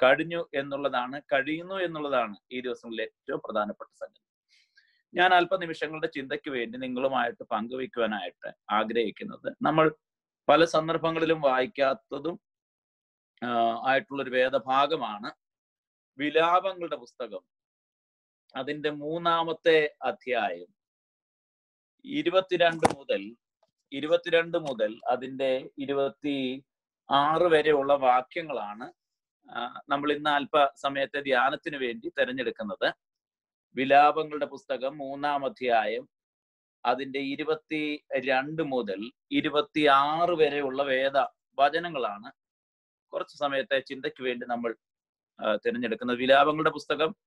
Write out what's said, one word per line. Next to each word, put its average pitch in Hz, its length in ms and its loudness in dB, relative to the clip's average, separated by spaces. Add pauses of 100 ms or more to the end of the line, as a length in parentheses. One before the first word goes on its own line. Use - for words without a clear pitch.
കഴിഞ്ഞു 160 520 4
എന്നുള്ളതാണ്, 139 680 -4 (100)
കഴിയുന്നു 160 420 -2
എന്നുള്ളതാണ് 143 640 -2 (160)
ഈ 127 80 -8
ദിവസങ്ങളിൽ 117 420 -8
ഏറ്റവും - 420 -10
പ്രധാനപ്പെട്ട 104 500 -4
സംഗതി. - 260 -16 (920)
ഞാൻ 180 200 6
അല്പനിമിഷങ്ങളുടെ 165 720 0
ചിന്തയ്ക്ക് 143 440 -8
വേണ്ടി 120 280 -4
നിങ്ങളുമായിട്ട് 127 680 -2
പങ്കുവയ്ക്കുവാനായിട്ട് 110 1080 -6 (180)
ആഗ്രഹിക്കുന്നത്, 110 920 -4
നമ്മൾ 156 320 4 (540)
പല 151 160 8
സന്ദർഭങ്ങളിലും 165 760 0
വായിക്കാത്തതും, 135 1000 0 (1000)
ആ, 120 60 -6 (400)
ആയിട്ടുള്ളൊരു 135 420 -2
വേദഭാഗമാണ് 131 1000 0 (880)
വിലാപങ്ങളുടെ 165 800 2
പുസ്തകം. 117 460 -12 (1120)
അതിന്റെ 147 340 -4
മൂന്നാമത്തെ 160 1120 2
അധ്യായം 107 760 -2 (1300)
ഇരുപത്തിരണ്ട് 165 920 2
മുതൽ, 113 380 -6 (560)
ഇരുപത്തിരണ്ട് 170 680 2
മുതൽ 117 500 -2
അതിന്റെ 131 680 -2
ഇരുപത്തിയാറ് 139 1600 -2
വരെയുള്ള 151 520 4
വാക്യങ്ങളാണ്, 127 1000 0 (580)
ആ, 120 380 -8
നമ്മൾ 143 240 0
ഇന്ന് 147 180 -2
അല്പസമയത്തെ 139 880 0
ധ്യാനത്തിന് 139 560 0
വേണ്ടി 123 420 -6
തെരഞ്ഞെടുക്കുന്നത്. 120 760 -2 (800)
വിലാപങ്ങളുടെ 147 720 4
പുസ്തകം 135 520 -8
മൂന്നാം 143 460 -4
അധ്യായം 117 640 -2 (760)
അതിന്റെ 131 340 -2
ഇരുപത്തിരണ്ട് 147 1400 -4
മുതൽ 117 500 -6 (180)
ഇരുപത്തിയാറ് 147 1000 2
വരെയുള്ള 143 520 2
വേദ 135 440 0 (320)
വചനങ്ങളാണ് 139 760 0 (800)
കുറച്ച് - 260 -8
സമയത്തെ 135 420 0
ചിന്തയ്ക്ക് 135 420 -8
വേണ്ടി 123 240 -4
നമ്മൾ, 120 280 -4 (640)
ആ, 107 160 0
തിരഞ്ഞെടുക്കുന്നത്. 120 600 -2
വിലാപങ്ങളുടെ 143 540 4
പുസ്തകം 151 460 -2 (100)